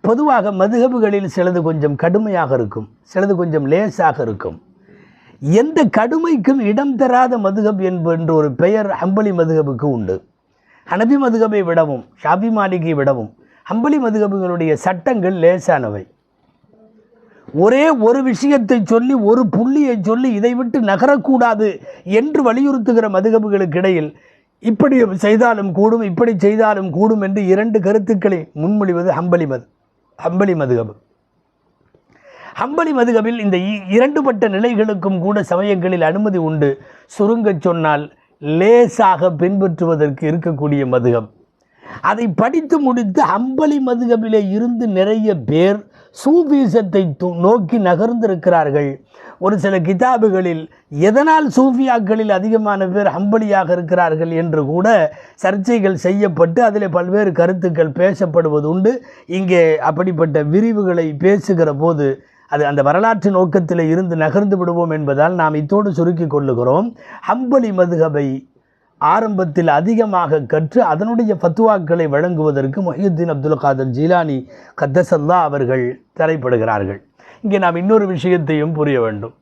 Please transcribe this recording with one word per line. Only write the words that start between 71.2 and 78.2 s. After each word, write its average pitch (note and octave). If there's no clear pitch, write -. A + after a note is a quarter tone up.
ஃபத்துவாக்களை F3
வழங்குவதற்கு C#3+
முஹியுத்தீன் E3+
அப்துல் C#3
காதர் C3+
ஜீலானி D#3
கத்தசல்லா D#3
அவர்கள் C3
தலைப்படுகிறார்கள். A#2
இங்கே G3+
நாம் F3
இன்னொரு G3+
விஷயத்தையும் D#3+